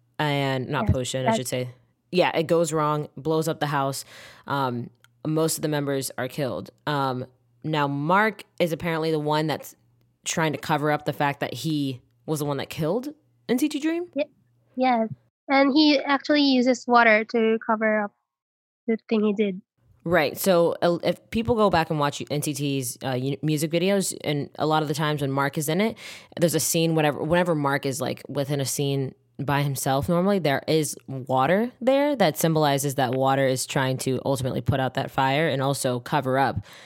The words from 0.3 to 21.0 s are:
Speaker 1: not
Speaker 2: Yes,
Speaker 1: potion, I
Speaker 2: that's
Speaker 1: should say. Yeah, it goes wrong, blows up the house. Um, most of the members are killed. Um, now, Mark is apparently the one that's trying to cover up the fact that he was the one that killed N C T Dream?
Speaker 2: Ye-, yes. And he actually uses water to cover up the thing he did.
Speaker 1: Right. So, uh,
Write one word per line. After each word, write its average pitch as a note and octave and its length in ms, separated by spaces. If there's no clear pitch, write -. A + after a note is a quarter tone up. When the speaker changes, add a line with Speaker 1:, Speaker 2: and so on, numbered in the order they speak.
Speaker 1:
not C#3 200
Speaker 2:
Yes, - 40
Speaker 1:
potion, C3 300
I B2+ 40
Speaker 2:
that's - 120
Speaker 1:
should C3 100
say. B2+ 220
Yeah, E3+ 240
it D#3+ 120
goes E3 260
wrong, D3+ 420
blows D#3 320
up D#3+ 120
the D3 80
house. C#3 360
Um, B2+ 420
most D#3 320
of D3+ 40
the D#3 60
members C#3+ 500
are B2+ 100
killed. A#2 440
Um, C3+ 400
now, D3+ 240
Mark F3+ 560
is E3+ 120
apparently E3 400
the D#3 80
one D3+ 260
that's - 300
trying D#3+ 280
to - 40
cover D3+ 340
up D3 140
the D3 80
fact C#3+ 280
that - 120
he C3+ 480
was D#3 140
the D3 60
one C#3+ 120
that A#2+ 120
killed A#3 440
N B3 120
C D4+ 100
T D4 100
Dream? E4 360
Speaker 2:
Ye-, D5 100
yes. A#3+ 340
And C#4 260
he D4+ 260
actually C#4+ 440
uses B3+ 440
water A#3 380
to A3+ 400
cover G#3+ 380
up G3+ 80
the A3+ 100
thing G#3+ 140
he G#3+ 100
did. G3 280
Speaker 1:
Right. E3 340
So, E3+ 440
uh, F3 220